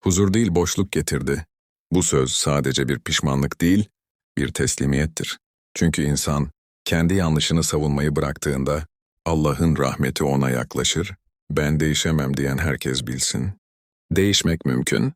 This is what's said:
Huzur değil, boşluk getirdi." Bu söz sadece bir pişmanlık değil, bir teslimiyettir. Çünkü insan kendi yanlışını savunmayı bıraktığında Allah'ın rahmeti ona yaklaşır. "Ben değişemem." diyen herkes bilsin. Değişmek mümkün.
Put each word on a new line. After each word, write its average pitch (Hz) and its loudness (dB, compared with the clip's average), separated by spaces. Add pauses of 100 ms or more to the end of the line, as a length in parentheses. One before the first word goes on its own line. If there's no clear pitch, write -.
Huzur 95 4
değil, 107 2
boşluk 87 0
getirdi." 71 -2 (460)
Bu 90 4
söz 64 0
sadece 67 0
bir 67 0
pişmanlık 69 -2
değil, 95 4 (480)
bir 76 -2
teslimiyettir. 73 -2 (360)
Çünkü 82 0
insan 71 0 (340)
kendi 85 0
yanlışını 80 0
savunmayı 73 0
bıraktığında 73 -2 (380)
Allah'ın 78 2
rahmeti 65 -2
ona 69 2
yaklaşır. 64 -2 (360)
"Ben 76 0
değişemem." 76 0
diyen 69 -2
herkes 65 -2
bilsin. 65 -4 (600)
Değişmek 95 2
mümkün. 65 0